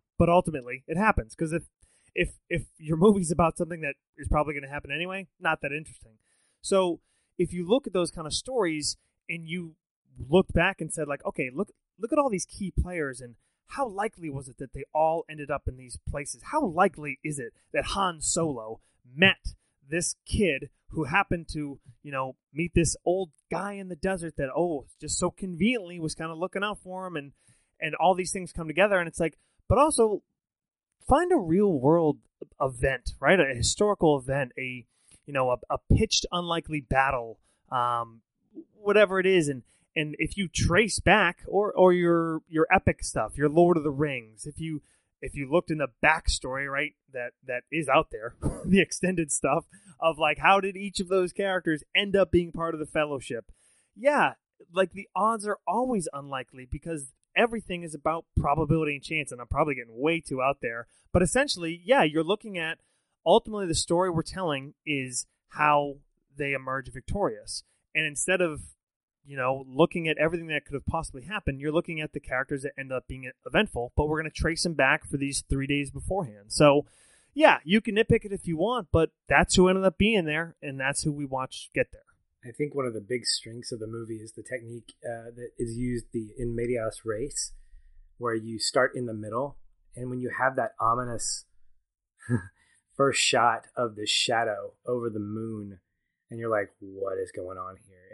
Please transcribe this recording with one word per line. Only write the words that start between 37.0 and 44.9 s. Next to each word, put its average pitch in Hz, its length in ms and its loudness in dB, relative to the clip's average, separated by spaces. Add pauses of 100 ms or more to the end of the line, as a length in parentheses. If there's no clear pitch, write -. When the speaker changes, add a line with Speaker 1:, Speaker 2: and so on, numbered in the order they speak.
Speaker 1:
um, 120 480 -2 (540)
whatever 202 440 4
it 185 80 2
is. 180 220 4
And, 131 140 -6 (340)
and 151 220 -4
if - 180 -4
you 190 120 -2
trace 185 520 2
back 180 460 4
or, 202 260 0
or 185 200 8
your, 170 560 2
your 160 240 2
epic 165 300 2
stuff, 113 340 -4
your 147 120 4
Lord 175 280 6
of 156 60 0
the 147 80 -2
Rings, 135 560 -4
if 147 140 -12
you, 160 220 -6 (380)